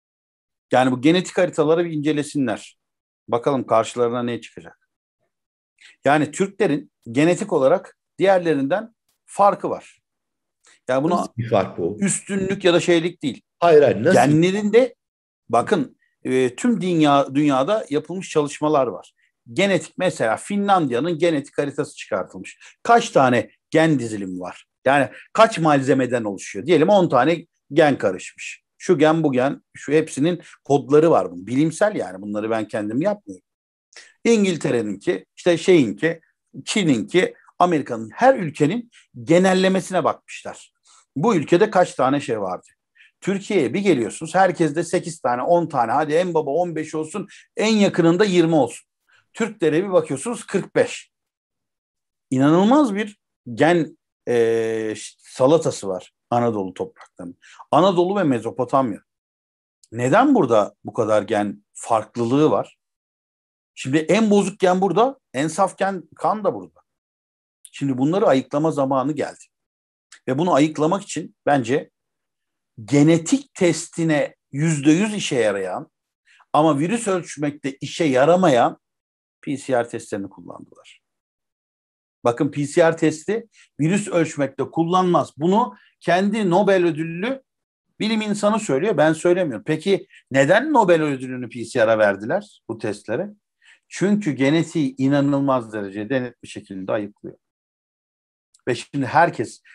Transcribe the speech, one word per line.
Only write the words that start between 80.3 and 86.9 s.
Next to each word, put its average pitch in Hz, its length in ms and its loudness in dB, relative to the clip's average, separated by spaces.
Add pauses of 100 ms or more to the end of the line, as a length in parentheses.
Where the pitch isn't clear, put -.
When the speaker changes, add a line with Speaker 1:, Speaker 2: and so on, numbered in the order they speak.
Speaker 1:
Bakın, 127 260 -2
P 143 160 -4
C 165 260 4
R 160 40 -8
testi 165 520 -4 (320)
virüs 202 280 0
ölçmekte 143 560 -2
kullanmaz. 170 720 0
Bunu 190 400 0 (240)
kendi 196 500 0
Nobel 190 340 4
ödüllü 170 580 -4 (580)